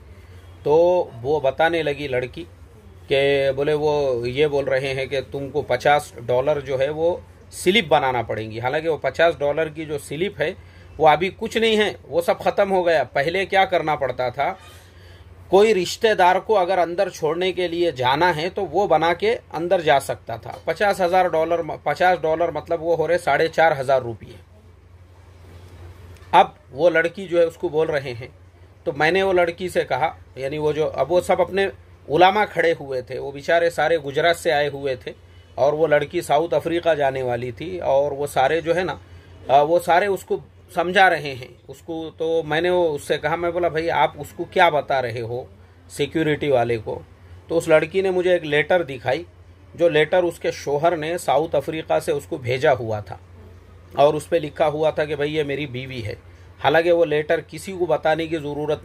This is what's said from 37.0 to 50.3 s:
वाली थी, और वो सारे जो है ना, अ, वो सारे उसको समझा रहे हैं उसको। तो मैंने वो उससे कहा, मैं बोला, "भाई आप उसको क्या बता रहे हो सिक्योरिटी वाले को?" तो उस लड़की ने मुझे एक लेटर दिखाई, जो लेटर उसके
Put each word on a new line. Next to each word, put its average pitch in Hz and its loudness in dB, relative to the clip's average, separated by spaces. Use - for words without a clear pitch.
वाली 123 -4
थी, 175 -10
और 139 0
वो 139 -6
सारे 143 0
जो 160 0
है 185 -2
ना, 147 -6
अ, 139 6
वो 165 4
सारे 175 2
उसको 185 -4
समझा 185 4
रहे 147 -2
हैं 123 -16
उसको। 160 -12
तो 165 -2
मैंने 156 0
वो 180 2
उससे 147 -2
कहा, 151 -2
मैं 170 -2
बोला, 175 0
"भाई 160 -4
आप 151 0
उसको 147 -12
क्या 175 4
बता 139 0
रहे 120 -6
हो 120 -8
सिक्योरिटी 151 -2
वाले 120 2
को?" 117 -10
तो 165 -2
उस 165 -2
लड़की 160 4
ने 196 0
मुझे 180 2
एक 165 0
लेटर 151 2
दिखाई, 131 -4
जो 165 4
लेटर 156 2
उसके 170 -4